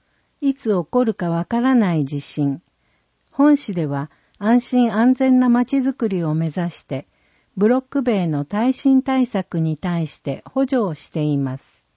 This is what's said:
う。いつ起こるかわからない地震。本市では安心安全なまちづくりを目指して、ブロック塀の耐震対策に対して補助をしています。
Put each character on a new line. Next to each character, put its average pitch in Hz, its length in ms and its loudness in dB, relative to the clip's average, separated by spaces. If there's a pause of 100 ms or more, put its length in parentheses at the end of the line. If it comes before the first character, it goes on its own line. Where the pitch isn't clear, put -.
(420)
う。 294 40 -2
い 269 100 0
つ - 160 -4
起 180 140 0
こ 247 200 0
る 220 80 0
か 175 160 -6
わ 170 160 -2
か 240 160 -2
ら 262 120 2
な 202 220 2
い 151 80 2
地 143 160 -6
震。 139 420 -4 (720)
本 294 240 4
市 220 180 -4
で 170 120 -2
は 139 260 -6 (280)
安 226 200 2
心 240 340 0
安 233 200 4
全 254 260 2
な 254 80 2
ま 240 160 4
ち 277 140 -2
づ 262 160 0
く 226 160 -4
り 180 160 -2
を 156 80 0
目 160 140 0
指 175 220 -4
し - 140 -16
て、 - 240 -10 (480)
ブ 208 140 2
ロ 247 80 2
ッ 254 40 -2
ク 277 220 -4
塀 202 240 0
の 147 160 -2
耐 226 300 -2
震 269 300 2
対 262 220 0
策 185 360 -4
に 156 160 -2
対 170 280 -2
し - 140 -10
て - 260 -8
補 - 180 -2
助 262 160 0
を 180 160 -2
し - 120 -16
て 156 160 -4
い 147 140 0
ま 135 180 -4
す。 - 420 -18